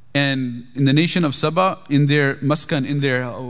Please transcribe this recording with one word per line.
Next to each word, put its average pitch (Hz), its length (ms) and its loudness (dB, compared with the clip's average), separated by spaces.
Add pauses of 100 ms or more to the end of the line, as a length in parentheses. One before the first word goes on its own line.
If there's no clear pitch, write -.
(140)
and 131 600 -2
in 139 120 0
the 139 80 4
nation 170 280 2
of 143 120 0
Saba, 175 460 0 (100)
in 143 160 4
their 143 300 2
maskan, 147 500 -2
in 143 140 -4
their 127 300 -2 (200)